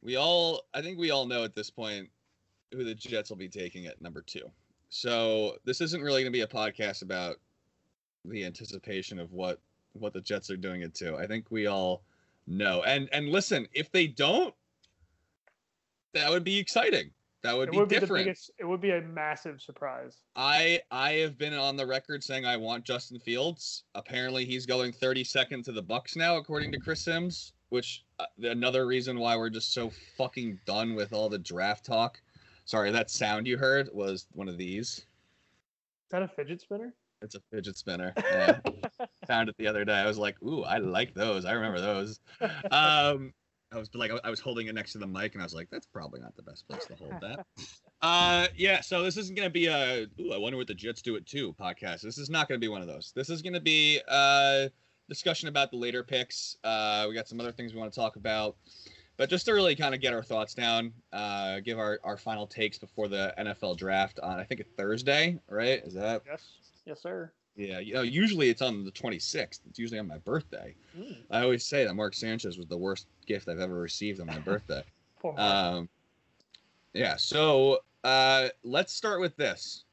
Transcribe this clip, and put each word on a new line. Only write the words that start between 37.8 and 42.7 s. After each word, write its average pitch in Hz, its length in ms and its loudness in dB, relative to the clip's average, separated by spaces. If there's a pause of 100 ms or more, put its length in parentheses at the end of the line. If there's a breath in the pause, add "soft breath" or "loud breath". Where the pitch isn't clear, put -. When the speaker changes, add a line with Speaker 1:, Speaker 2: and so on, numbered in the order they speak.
Speaker 1:
Yeah. - 420 4 (340)
Speaker 2:
<laughs> - 340 -12
Speaker 1:
Found 113 240 2
it 101 80 -10
the 110 80 0
other 104 180 2
day. 104 120 2
I 101 100 4
was 107 100 2
like, 101 260 -2
"Ooh, 139 200 -2
I 95 160 2
like 98 340 0
those. 98 320 0
I 92 80 0
remember 110 300 0
those." 104 380 -2 (500 loud breath)